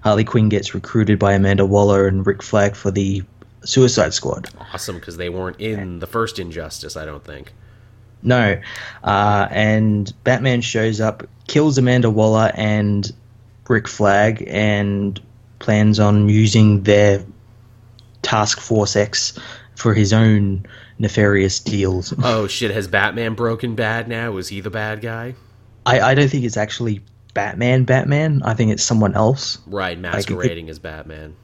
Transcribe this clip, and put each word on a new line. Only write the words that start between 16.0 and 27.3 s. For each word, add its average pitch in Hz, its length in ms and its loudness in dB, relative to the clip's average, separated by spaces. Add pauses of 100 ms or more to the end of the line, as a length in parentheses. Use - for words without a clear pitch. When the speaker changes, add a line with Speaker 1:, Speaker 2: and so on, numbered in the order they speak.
Speaker 1:
on 104 300 4
using 107 540 6
their 101 400 4 (1000)
Task 107 360 0
Force 107 360 -2
X - 420 -2 (380)
for 110 180 0
his 101 200 2
own 104 520 2 (340)
nefarious 101 600 2
deals. 95 580 -4
<laughs> - 60 -2
Speaker 2:
Oh, 110 240 0
shit, 107 240 -4
has 98 160 -4
Batman 104 480 -2
broken 117 400 -4
bad 113 320 -4
now? 113 300 -6
Is 90 120 -8
he 98 120 -10
the 101 80 -6
bad 107 320 -8
guy? 117 320 -10 (520)
Speaker 1:
I, 127 160 4
I 123 120 4
don't 143 160 4
think 139 140 -2
it's 110 140 -4
actually 107 440 -4 (320)